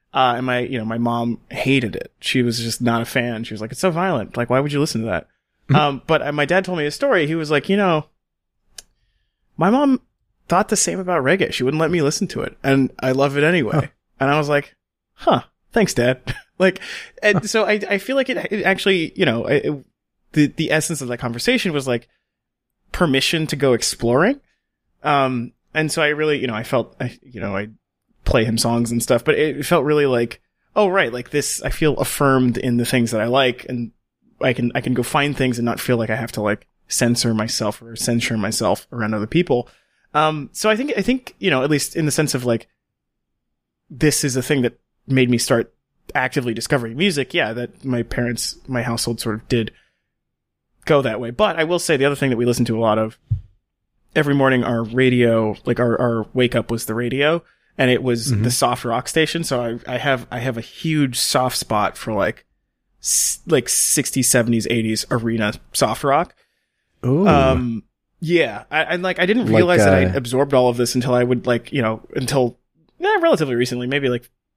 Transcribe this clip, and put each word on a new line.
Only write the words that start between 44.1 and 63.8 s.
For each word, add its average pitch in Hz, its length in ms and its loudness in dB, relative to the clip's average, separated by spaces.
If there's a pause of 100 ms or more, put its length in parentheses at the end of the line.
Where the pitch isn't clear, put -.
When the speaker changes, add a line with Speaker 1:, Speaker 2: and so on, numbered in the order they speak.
Speaker 1:
is 131 120 -2
a 131 60 -2
thing 135 220 0
that 117 160 -2 (260)
made 131 240 2
me 123 80 4
start 117 340 0 (440)
actively 127 380 -2
discovering 117 420 -4
music, 147 380 -2
yeah, 139 180 0
that 120 320 -10
my 123 180 -2
parents, 120 540 -4 (100)
my 123 160 -4
household 117 380 -4
sort 110 160 -4
of 110 140 -12
did 113 240 0 (1120)
go 147 160 4
that 113 180 -4
way. 120 120 -8
But 170 280 0
I 160 60 2
will 170 140 0
say 160 180 0
the 135 80 2
other 143 100 2
thing 135 140 0
that 120 80 0
we 120 80 0
listened 120 220 2
to 113 100 -2
a - 20 -2
lot 110 180 2
of, 110 220 -4 (960)
every 147 180 2
morning 131 300 4
our 117 220 0
radio, 117 800 2
like, 120 160 0
our, 120 180 2
our 117 340 0
wake 123 220 2
up 117 160 -2
was 113 140 -4
the 110 100 -6
radio, 135 480 0 (340)
and 127 140 4
it 123 100 2
was 123 300 -2
Speaker 2:
Mm-hmm. 107 120 0
Speaker 1:
the 120 80 2
soft 123 340 0
rock 120 240 -2
station. 160 340 0
So 127 180 -2 (240)
I, 127 100 -8
I - 20 -2
have, 127 340 -2
I 120 80 -8
have 120 180 -4
a 113 40 -10
huge 147 580 -2
soft 131 380 0
spot 104 400 -2
for, - 160 -8
like, 98 320 -2 (560)
s-, - 440 -2
like, 147 220 2
sixties, - 640 0